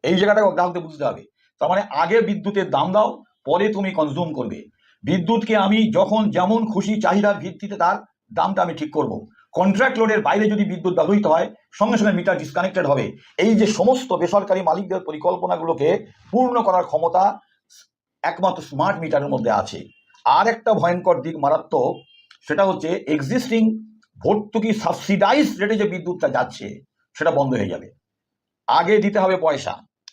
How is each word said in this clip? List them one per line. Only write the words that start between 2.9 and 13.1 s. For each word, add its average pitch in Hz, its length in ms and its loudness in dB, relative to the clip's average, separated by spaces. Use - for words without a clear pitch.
দাও, 214 320 0
পরে 196 280 0
তুমি 196 180 -4
কনজিউম 151 420 -2
করবে। 110 300 -8
বিদ্যুৎকে 214 520 0
আমি 208 360 2
যখন 202 380 2
যেমন 202 360 2
খুশি 208 360 -2
চাহিদার 202 340 2
ভিত্তিতে 190 400 -10
তার 196 280 0
দামটা 185 280 0
আমি 170 120 0
ঠিক 151 200 -8
করব। 123 340 -4
কন্ট্রাক্ট 202 480 2
লোডের 214 220 2
বাইরে 214 280 2
যদি 208 160 0
বিদ্যুৎ 180 300 -4
ব্যবহৃত 185 320 2
হয়, 160 260 2
সঙ্গে 226 240 0
সঙ্গে 208 160 2
মিটার 175 240 0
ডিসকানেক্টেড 180 480 -4
হবে। 131 320 0